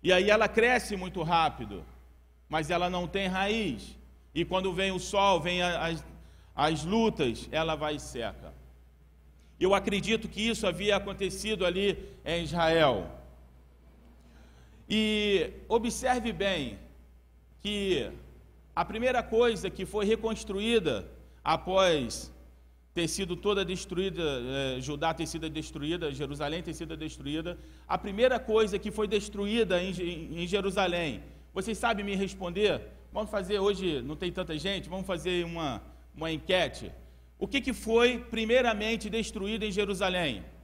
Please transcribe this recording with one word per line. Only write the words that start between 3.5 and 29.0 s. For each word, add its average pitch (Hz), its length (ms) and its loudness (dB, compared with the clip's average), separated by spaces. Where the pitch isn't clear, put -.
e 165 100 2
quando 185 280 0
vem 190 200 0
o 185 60 -2
sol, 196 420 4
vem 180 220 0
a, 175 240 0
as, 165 180 -4
as 151 300 2
lutas, 180 680 2
ela 160 220 0
vai 151 220 -2
e 143 40 -8
seca. 104 540 -8
Eu 190 160 4
acredito 208 540 0
que 196 120 -8
isso 226 260 0
havia 196 300 2
acontecido 190 720 -2
ali 185 320 0
em 170 200 -2
Israel. 156 680 4
E 208 640 2
observe 233 640 0
bem 160 460 -2
que 190 500 0
a 170 120 0
primeira 240 360 0
coisa 226 460 2
que 180 160 -6
foi 202 220 -2
reconstruída 214 1000 0
após 160 880 2
ter 170 120 0
sido 175 300 -2
toda 196 280 0
destruída, 180 580 -4
eh, 131 580 -2
Judá 147 340 -2
ter 160 120 -4
sido 160 220 -6
destruída, 156 640 -4
Jerusalém 147 520 -6
ter 165 120 -8
sido 165 220 -10
destruída, 156 600 -6
a 165 100 -2
primeira 214 440 2
coisa 214 380 2
que 208 120 -6
foi 214 160 -2